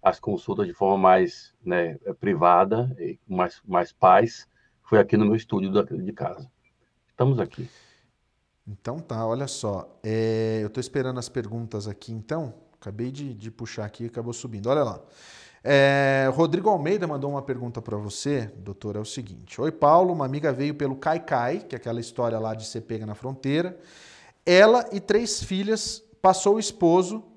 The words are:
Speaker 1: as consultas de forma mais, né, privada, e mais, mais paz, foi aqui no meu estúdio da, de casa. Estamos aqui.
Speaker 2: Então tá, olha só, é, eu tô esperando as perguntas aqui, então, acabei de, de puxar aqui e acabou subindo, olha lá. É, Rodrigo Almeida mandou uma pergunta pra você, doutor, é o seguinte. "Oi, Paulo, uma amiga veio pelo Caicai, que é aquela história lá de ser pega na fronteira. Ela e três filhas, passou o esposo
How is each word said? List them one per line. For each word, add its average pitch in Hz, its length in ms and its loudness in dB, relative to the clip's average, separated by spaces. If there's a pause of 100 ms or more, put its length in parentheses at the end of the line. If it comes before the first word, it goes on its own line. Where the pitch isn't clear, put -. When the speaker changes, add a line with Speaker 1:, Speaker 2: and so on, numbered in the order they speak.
Speaker 1:
as - 180 2
consultas 98 460 -4
de 87 80 -10
forma 98 240 2
mais, 92 560 4 (100)
né, 87 320 -2 (240)
privada, 98 800 2
e - 180 -8 (100)
mais, 90 380 -4
mais 87 260 -2
paz, 98 560 4 (340)
foi - 180 2
aqui 98 160 2
no 107 100 4
meu 107 100 4
estúdio 98 360 -4
da, 101 100 2
de 92 300 -6
casa. 90 380 -10 (580)
Estamos 127 320 0
aqui. 127 300 -8 (960)
Speaker 2:
Então 117 320 -12
tá, 117 280 -8
olha 127 200 -4
só, - 560 -8
é, 110 600 -2
eu 104 80 -6
tô 127 100 -8
esperando 127 380 -4
as 117 100 -10
perguntas 110 580 -8
aqui, 104 260 -12
então, 120 420 -8 (260)
acabei 110 300 -8
de, 139 240 -10
de 107 160 -14
puxar 110 340 -10
aqui 104 200 -10
e - 20 -8
acabou 117 260 -8
subindo, 110 380 -8
olha 147 140 2
lá. 107 160 -8 (640)
É, 139 720 4
Rodrigo 170 340 2
Almeida 175 380 0
mandou 143 240 -4
uma 139 120 -6
pergunta 123 380 -6
pra 110 160 -6
você, 107 640 -4
doutor, 101 380 -10
é - 40 -6
o 107 40 -6
seguinte. - 560 -14
"Oi, 156 120 -2
Paulo, 170 400 4
uma 151 140 -4
amiga 147 260 -2
veio 143 220 -2
pelo 139 220 -4
Caicai, 156 640 -2
que - 140 -14
é 120 40 -10
aquela 117 220 -6
história 113 380 -4
lá 110 160 -4
de 110 120 -12
ser - 160 -10
pega 110 240 -8
na 107 80 -10
fronteira. 139 640 -4 (680)
Ela 220 460 8
e 196 80 -6
três 214 420 0
filhas, 202 600 -4 (200)
passou 190 340 4
o - 20 -2
esposo 185 680 2 (120)